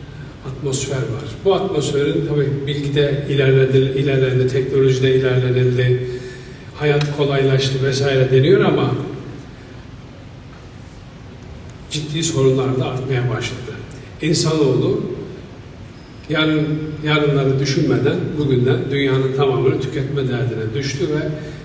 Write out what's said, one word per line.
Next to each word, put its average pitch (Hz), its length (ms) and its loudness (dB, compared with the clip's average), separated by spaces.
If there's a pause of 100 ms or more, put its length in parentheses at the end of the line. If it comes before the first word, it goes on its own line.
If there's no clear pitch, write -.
(480)
atmosfer 131 480 -4
var. 120 280 -4 (200)
Bu 190 100 4
atmosferin 151 760 0
tabii 143 380 0
bilgide 143 640 0
ilerledi, 135 680 4
ilerlendi, 127 500 2
teknolojide 131 680 2
ilerlenildi, 127 920 2 (680)
hayat 147 420 0
kolaylaştı 135 680 2
vesaire 131 480 2
deniyor 135 280 6
ama - 340 2 (3000)
ciddi 151 320 -6
sorunlar 131 560 2
da 127 60 0
artmaya 123 460 -2
başladı. - 420 -6 (500)
İnsanoğlu 147 800 2 (1300)
yarın, 156 380 2 (400)
yarınları 139 540 4
düşünmeden - 560 2 (220)
bugünden 123 400 2 (120)
dünyanın 135 460 0
tamamını 135 440 2
tüketme 143 420 -2
derdine 113 520 -2
düştü 139 340 -4
ve 151 200 -2 (360)